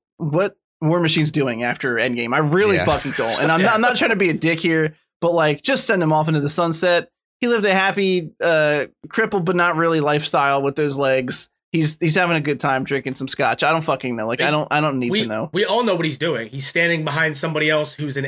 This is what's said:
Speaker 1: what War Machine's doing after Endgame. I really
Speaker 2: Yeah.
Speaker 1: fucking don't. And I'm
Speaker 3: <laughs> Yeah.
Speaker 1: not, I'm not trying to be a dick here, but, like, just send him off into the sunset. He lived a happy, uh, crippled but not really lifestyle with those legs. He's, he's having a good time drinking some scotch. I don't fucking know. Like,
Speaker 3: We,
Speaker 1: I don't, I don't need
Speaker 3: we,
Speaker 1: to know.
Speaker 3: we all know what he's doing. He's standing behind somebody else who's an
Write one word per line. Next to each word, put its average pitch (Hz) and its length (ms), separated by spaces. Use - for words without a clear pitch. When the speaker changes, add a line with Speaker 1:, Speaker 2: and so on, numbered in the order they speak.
Speaker 1:
what 170 400
War 165 180
Machine's 156 320
doing 123 320
after 120 320
Endgame. 120 400
I 147 40
really 180 360
Speaker 2:
Yeah. 180 100
Speaker 1:
fucking 143 320
don't. 113 240
And 147 80
I'm 165 100
Speaker 3:
<laughs> - 20
Yeah. 196 60
Speaker 1:
not, 226 80
I'm 214 60
not 240 140
trying 277 160
to 220 60
be 185 120
a 156 40
dick 160 260
here, 160 340
but, 170 120
like, 151 300
just - 240
send 190 160
him 156 80
off 156 160
into 156 140
the 147 80
sunset. 170 600
He 247 60
lived 226 180
a 196 80
happy, 190 580
uh, 151 440
crippled 214 360
but 180 120
not 175 180
really 165 240
lifestyle 143 640
with 139 160
those 147 200
legs. 131 520
He's, 156 260
he's 160 160
having 175 220
a 151 40
good 139 200
time 135 240
drinking 131 300
some 135 120
scotch. 120 340
I 151 120
don't 165 80
fucking 131 340
know. 110 120
Like, 120 120
Speaker 3:
We, 127 60
Speaker 1:
I 147 60
don't, 151 200
I 147 80
don't 151 180
need 123 140
Speaker 3:
we, 214 120
Speaker 1:
to - 40
know. 110 240
Speaker 3:
we 196 140
all 226 180
know 208 120
what 165 100
he's 147 120
doing. 127 300
He's 135 180
standing 170 380
behind 156 320
somebody 151 340
else 151 260
who's 143 200
an 139 120